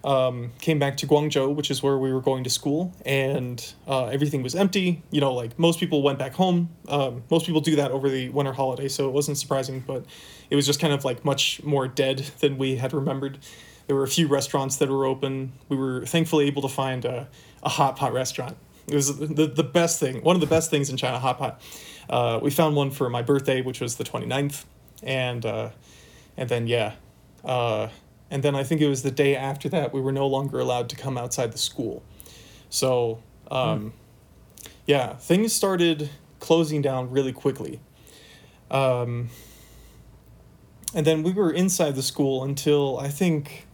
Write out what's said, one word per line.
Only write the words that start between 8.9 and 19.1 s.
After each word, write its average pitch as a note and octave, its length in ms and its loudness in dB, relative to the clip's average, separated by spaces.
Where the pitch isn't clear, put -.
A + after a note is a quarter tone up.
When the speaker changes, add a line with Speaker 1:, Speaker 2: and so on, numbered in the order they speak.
Speaker 1:
it B2+ 60 -2
wasn't C#3+ 240 0
surprising, C3 480 -4
but C3 200 -6
it C#3+ 80 2
was C#3 80 4
just C#3+ 160 2
kind D3+ 120 4
of, C#3 120 -2
like, B2 200 -2
much - 380 0
more C#3 240 2
dead C3+ 320 0
than C#3 180 2
we C3 200 0
had C3 160 -2
remembered. C3+ 460 -4
There C#3 80 2
were C#3 80 2
a C3 60 -2
few E3+ 180 4
restaurants C#3 500 0
that C#3 120 2
were C3+ 160 2
open. C3+ 480 -2
We C#3+ 80 0
were C3 280 -2
thankfully D#3+ 420 2
able C#3 160 -2
to C3 60 -2
find C3 360 -2
a, B2 220 -4
a D3+ 80 -2
hot C3+ 260 2
pot C3 180 0
restaurant. B2+ 440 -4
It D3 80 -2
was C#3+ 220 2